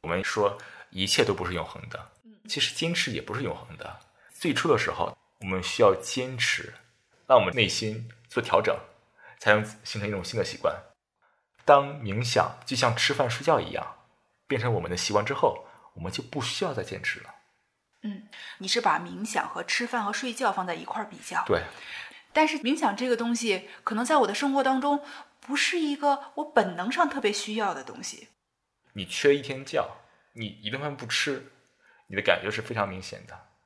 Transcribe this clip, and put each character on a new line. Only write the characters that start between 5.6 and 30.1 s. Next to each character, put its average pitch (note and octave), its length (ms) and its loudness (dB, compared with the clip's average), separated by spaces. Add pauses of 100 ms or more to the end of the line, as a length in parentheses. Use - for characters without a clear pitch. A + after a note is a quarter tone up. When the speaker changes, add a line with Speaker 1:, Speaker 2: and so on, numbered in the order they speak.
Speaker 1:
需 - 220 2
要 G2+ 180 10
坚 B2+ 380 -4
持， - 340 -2 (540)
让 C3 100 8
我 G#2+ 80 8
们 - 80 0
内 A#2 140 4
心 A2 420 -4 (200)
做 - 120 0
调 G#2 220 4
整， - 160 2 (600)
才 G#2 120 6
能 G#2+ 120 6 (180)
形 - 180 -6
成 G2+ 60 -4
一 G#2 60 -2
种 F#2+ 100 -4
新 A2 160 -4
的 F#2 60 0
习 - 120 -6
惯。 D#2 160 2 (920)
当 C#3+ 360 6
冥 G#2+ 220 -4
想 A2+ 420 0
就 C3 120 -4
像 A#2+ 180 2
吃 - 180 2
饭 C3 160 0
睡 B2+ 160 -4
觉 D3+ 140 4
一 E2+ 140 -4
样， - 340 -8 (400)
变 B2+ 140 0
成 A#2+ 120 0
我 G2+ 60 2
们 E2+ 100 -4
的 F2+ 80 -2
习 - 160 -2
惯 G#2 120 4
之 - 100 -2
后， - 320 0 (280)
我 - 60 -16
们 F#2 120 -6
就 - 100 -6
不 - 180 -8
需 - 240 -4
要 D#3+ 80 -2
再 G#2 120 -4
坚 - 180 -10
持 - 200 -4
了。 - 120 -18 (680)
Speaker 2:
嗯， G3+ 260 -10 (300)
你 F#3+ 100 -8
是 A#3+ 120 2
把 E3 200 2
冥 F3+ 240 -10
想 - 240 -4
和 - 160 -8
吃 - 200 -2
饭 A#3+ 200 -2
和 G3+ 80 -2
睡 A#3+ 200 -4
觉 A3 200 0
放 F#3+ 120 -2
在 E3+ 120 -4
一 E3+ 80 -12
块 - 180 -6
儿 G#3 80 -8
比 E3 80 -18
较。 - 260 -4
Speaker 1:
对。 E2+ 200 2 (680)
Speaker 2:
但 D#4 140 6
是 D4+ 140 0
冥 C4+ 180 0
想 G#3 180 2
这 B3 120 -2
个 A#3+ 80 4
东 A#3 180 0
西， G#3+ 340 -2 (140)
可 - 140 -2
能 A#3+ 80 0
在 D4 140 4
我 A3+ 80 6
的 G3 60 -2
生 C4+ 220 0
活 E4 80 4
当 C4 180 4
中， C#4+ 240 2 (360)
不 C#4 160 -4
是 F4 240 2
一 C#4+ 160 0
个 C#4+ 400 2
我 D4 80 -4
本 F#3+ 320 2
能 F#3+ 160 -4
上 E4 180 2
特 C#4 100 -6
别 G#3 120 2
需 G#3 240 -4
要 G3+ 180 0
的 C3+ 80 -8
东 - 180 -14
西。 - 280 -12 (640)
Speaker 1:
你 G2 120 -8
缺 C#3+ 300 4
一 C#3+ 80 0
天 C3+ 240 -8
觉， C#3 180 0 (500)